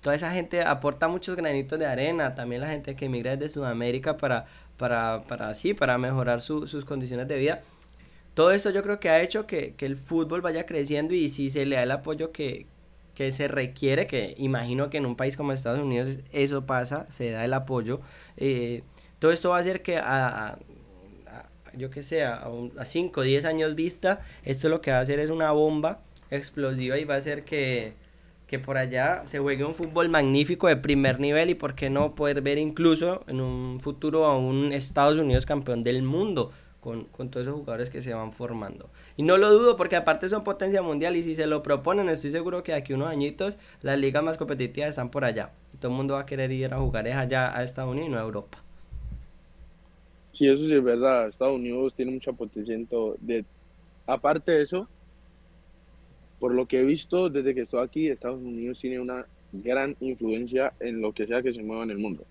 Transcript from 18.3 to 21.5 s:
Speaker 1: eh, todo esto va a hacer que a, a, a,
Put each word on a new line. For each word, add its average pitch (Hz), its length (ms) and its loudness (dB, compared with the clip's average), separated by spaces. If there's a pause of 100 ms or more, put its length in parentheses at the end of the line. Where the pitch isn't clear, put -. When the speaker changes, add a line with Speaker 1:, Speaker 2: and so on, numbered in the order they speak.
Speaker 1:
eh, 120 440 -2 (380)
todo 156 120 6
esto 170 180 2
va 180 60 4
a 175 40 4
hacer 180 200 -2
que 175 160 -2
a, 160 60 0 (260)
a, 110 220 -6
a, - 80 -14 (1160)